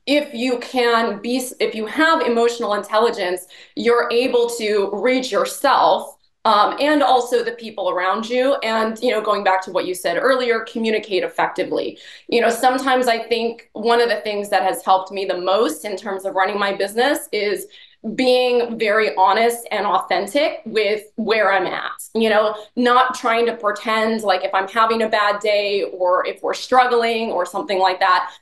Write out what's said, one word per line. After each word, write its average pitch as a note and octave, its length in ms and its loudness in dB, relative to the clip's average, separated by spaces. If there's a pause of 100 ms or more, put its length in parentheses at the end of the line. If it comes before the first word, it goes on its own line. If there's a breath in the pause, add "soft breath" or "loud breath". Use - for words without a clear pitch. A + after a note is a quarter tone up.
if C#4+ 260 0
you A#3+ 280 -2
can A#3 600 0
be, B3 220 -4 (160)
if G#3+ 160 -2
you A3 120 -6
have D#4+ 340 2
emotional A#3 540 0
intelligence, G3+ 720 0 (260 loud breath)
you're A#3 380 2
able A#3+ 380 2
to G#3 420 -2
read B3+ 360 0
yourself, B3 880 0 (280)
um, G#3 340 4
and D4 240 2
also B3 400 2
the A3+ 100 -4
people G#3 380 -6
around G3 400 -2
you. C4 320 2
And, A3 400 -2
you B3 80 0
know, G#3+ 100 0
going G#3 220 0
back F#3+ 200 2
to F#3+ 100 -12
what F3 140 -2
you F3+ 80 -4
said E3+ 240 -4
earlier, B3 420 2
communicate G#3+ 640 -2
effectively. - 720 -4 (300 loud breath)
You A#3 140 0
know, A3 60 2
sometimes B3+ 600 2
I A#3 100 2
think A#3 540 -4
one A#3 280 2
of A#3 80 4
the G#3+ 120 -2
things G3+ 300 -6
that F#3+ 120 2
has F3+ 220 -2
helped F#3+ 260 2
me G3 140 -6
the F3+ 120 -2
most G3+ 480 0
in G#3 120 -8
terms F#3+ 280 -8
of F#3 120 -6
running G3+ 240 0
my G3+ 140 0
business A#3 580 -2
is G#3 340 -4 (480 loud breath)
being B3 640 2
very G#3+ 380 2
honest G#3+ 560 2
and G3+ 120 -2
authentic G3+ 800 -2
with G#3 380 0 (140)
where G#3 360 2
I'm F#3 140 2
at, - 240 -6 (240)
you A3 160 2
know, G#3+ 240 2 (220 loud breath)
not B3 400 4
trying A#3 300 0
to A3+ 100 -2
pretend, A3 640 -2
like, F#3 220 0
if F#3+ 100 -2
I'm G3 140 0
having A3+ 340 2
a A3 60 0
bad G#3 320 0
day G3+ 420 0
or F3+ 420 0
if - 160 -8
we're - 140 -2
struggling A#3 800 2
or F3+ 120 -2
something G3 360 -4
like F#3 180 2
that, F#3 320 2 (120)